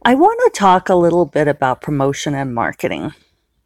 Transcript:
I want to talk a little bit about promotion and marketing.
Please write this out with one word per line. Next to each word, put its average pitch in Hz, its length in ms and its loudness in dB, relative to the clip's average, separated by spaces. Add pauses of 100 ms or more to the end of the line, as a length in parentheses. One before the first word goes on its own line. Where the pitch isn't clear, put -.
I 240 80 4
want 403 300 2
to - 160 0
talk 185 300 2
a 185 60 2
little 170 300 2
bit 147 220 -2
about 135 340 -2
promotion 143 540 -4
and 135 180 -6
marketing. 95 600 -8 (520)